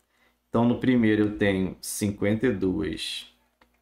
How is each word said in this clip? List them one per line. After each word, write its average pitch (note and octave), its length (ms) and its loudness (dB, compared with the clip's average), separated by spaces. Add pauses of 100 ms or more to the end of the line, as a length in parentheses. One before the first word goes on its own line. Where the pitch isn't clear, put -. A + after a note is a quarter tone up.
(500)
Então A#2 160 2
no A#2+ 140 2
primeiro A2+ 440 4
eu G#2 140 0
tenho F#2+ 440 0
cinquenta G#2 640 -2
e A#2+ 60 2
duas, F#2 720 -4 (560)